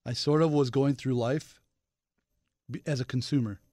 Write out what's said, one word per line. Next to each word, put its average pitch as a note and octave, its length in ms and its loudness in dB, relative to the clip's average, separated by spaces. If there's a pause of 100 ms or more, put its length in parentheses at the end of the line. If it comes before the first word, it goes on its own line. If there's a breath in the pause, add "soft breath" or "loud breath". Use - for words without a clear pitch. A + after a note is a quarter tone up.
I B2 80 -4
sort D3 280 2
of D#3+ 80 4
was C#3+ 200 2
going C#3 240 2
through C3 200 -2
life B2 460 -4 (1120)
b-, B2 160 -10
as C#3+ 140 -2
a C3 40 -2
consumer, A#2+ 560 -2 (120)